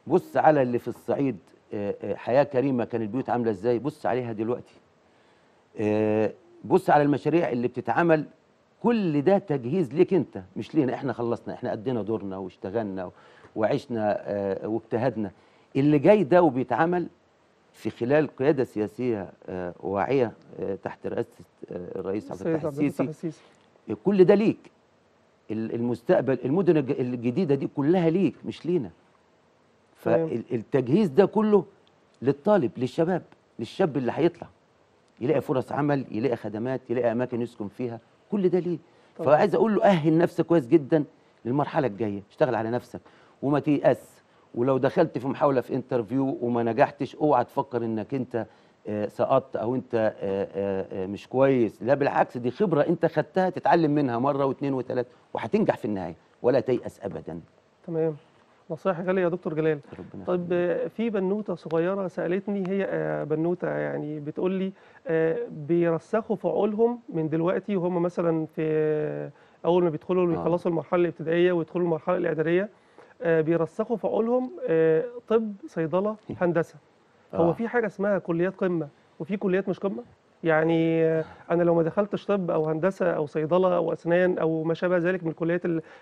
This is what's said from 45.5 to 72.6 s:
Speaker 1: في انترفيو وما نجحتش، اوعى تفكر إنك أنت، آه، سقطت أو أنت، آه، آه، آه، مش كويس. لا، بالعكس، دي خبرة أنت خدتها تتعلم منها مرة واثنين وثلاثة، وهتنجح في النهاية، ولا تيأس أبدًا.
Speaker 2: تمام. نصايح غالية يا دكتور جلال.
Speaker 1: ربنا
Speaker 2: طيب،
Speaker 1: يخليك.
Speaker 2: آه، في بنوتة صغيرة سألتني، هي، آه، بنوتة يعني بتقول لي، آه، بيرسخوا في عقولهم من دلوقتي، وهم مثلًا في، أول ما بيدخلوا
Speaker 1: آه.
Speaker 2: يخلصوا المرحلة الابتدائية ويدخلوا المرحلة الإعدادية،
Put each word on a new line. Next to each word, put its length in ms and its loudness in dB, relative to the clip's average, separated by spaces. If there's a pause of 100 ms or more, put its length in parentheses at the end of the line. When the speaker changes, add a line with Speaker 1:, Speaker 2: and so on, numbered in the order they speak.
Speaker 1:
في 140 -6
انترفيو 680 -2
وما 200 0
نجحتش، 540 0
اوعى 280 2
تفكر 400 -4
إنك 300 -4
أنت، 320 -4 (420)
آه، 200 -4
سقطت 480 0
أو 180 -2
أنت، 200 -6
آه، 260 2
آه، 720 -4
آه، 140 -6
مش 220 -10
كويس. 540 2
لا، 120 2
بالعكس، 440 0
دي 120 -2
خبرة 320 0
أنت 240 0
خدتها 440 0
تتعلم 440 2
منها 240 0
مرة 260 0
واثنين 300 -2
وثلاثة، 340 -4 (240)
وهتنجح 440 0
في 80 -10
النهاية، 300 -6 (280)
ولا 180 4
تيأس 440 -4
أبدًا. 360 -10 (460)
Speaker 2:
تمام. 300 -2 (540)
نصايح 300 -4
غالية 220 0
يا 60 2
دكتور 260 -4
جلال. 240 0 (200)
Speaker 1:
ربنا 260 -14
Speaker 2:
طيب، 160 -2
Speaker 1:
يخليك. 120 -6
Speaker 2:
آه، 360 0
في 220 -4
بنوتة 440 -2
صغيرة 540 -2
سألتني، 600 -4
هي، 200 0
آه، 360 -2
بنوتة 440 -2
يعني 520 -4
بتقول 320 -4
لي، 200 -2 (340)
آه، 320 0 (120)
بيرسخوا 840 0
في 120 -4
عقولهم 600 0
من 200 -2
دلوقتي، 480 0
وهم 260 0
مثلًا 440 0
في، 840 -2 (340)
أول 200 4
ما 60 2
بيدخلوا 400 0
Speaker 1:
آه. 100 0
Speaker 2:
يخلصوا 300 0
المرحلة 300 0
الابتدائية 520 2
ويدخلوا 320 -2
المرحلة 320 0
الإعدادية، 520 0 (540)